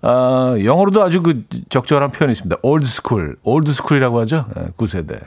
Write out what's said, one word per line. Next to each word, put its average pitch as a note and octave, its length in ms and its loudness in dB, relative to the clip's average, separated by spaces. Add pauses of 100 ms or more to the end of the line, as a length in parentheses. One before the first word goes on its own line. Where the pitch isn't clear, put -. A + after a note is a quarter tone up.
아, B2+ 600 2
영어로도 F#3+ 400 4
아주 F3+ 200 2
그 D#3 220 0 (240)
적절한 C#3 440 0
표현이 C#3+ 200 0
있습니다. F2+ 300 -4
올드스쿨, A#2+ 800 0
올드스쿨이라고 C3 800 0
하죠. A#2+ 260 -2 (120)
예, E2+ 180 -6
구 A2+ 100 -2
세대. D#2+ 400 -6